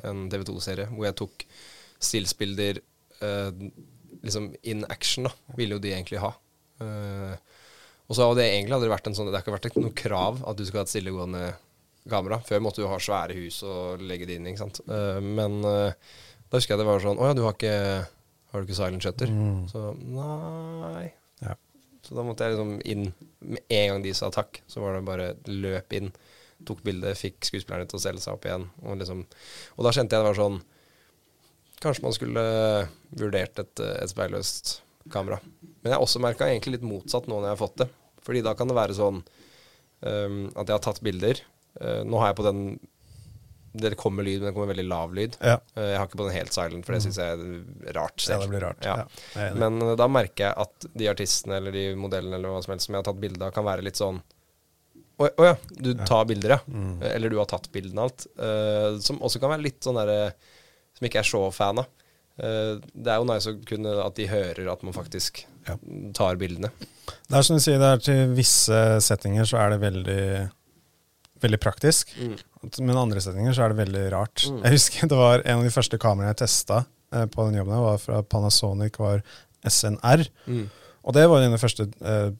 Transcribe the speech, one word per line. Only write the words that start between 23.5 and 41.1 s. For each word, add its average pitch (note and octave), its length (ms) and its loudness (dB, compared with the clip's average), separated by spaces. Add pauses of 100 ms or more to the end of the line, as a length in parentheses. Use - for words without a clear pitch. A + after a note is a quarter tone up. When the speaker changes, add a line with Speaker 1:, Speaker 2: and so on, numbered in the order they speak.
Speaker 1:
en G#2 220 4
gang G2 100 -4
de G2 120 -4
sa G2 160 -4
takk, - 360 -4
så - 140 -12
var G2 160 -4
det F#2+ 80 -6
bare F#2 300 -6 (120)
løp G2 460 -6
inn, G2 180 -6 (560)
tok F#2 160 -10
bildet, F#2+ 340 -4
fikk - 300 -10
skuespillerne F2+ 420 -6
til F#2 120 -10
å - 20 -6
selge F#2+ 220 -6
seg G2+ 100 -6
opp - 100 -10
igjen, F#2 220 -6 (160)
og G2+ 160 -8
liksom, F#2 240 -8 (560)
og A2+ 60 0
da A#2+ 80 4
kjente A2+ 240 2
jeg A2 80 4
det G#2 40 4
var G#2 120 2
sånn, G2+ 200 0 (1200)
kanskje C#3+ 240 -2
man B2 80 0
skulle A2 760 0 (280)
vurdert G2 460 -4
et, - 180 -12
et G2+ 320 -4
speilløst G2 680 -6 (300)
kamera. G2 280 -4 (440)
Men A#2+ 100 0
jeg C#3 40 4
har - 80 2
også - 160 0
merket A#2+ 300 0
egentlig B2 260 -2
litt A#2+ 80 -10
motsatt G#2 460 -4
nå G#2 100 -4
når G2+ 80 -2
jeg G#2 80 -2
har G#2 60 -4
fått - 180 -4
det. B2+ 80 2 (320)
Fordi B2 240 -2
da A2 100 0
kan B2 140 -2
det B2+ 80 0
være G#2 220 2
sånn, G2 240 0 (840)
ehm, G2+ 380 -4 (180)
at G2+ 80 -6
jeg G#2+ 80 2
har G#2 80 -4
tatt G#2 180 -4
bilder. G2+ 380 0 (400)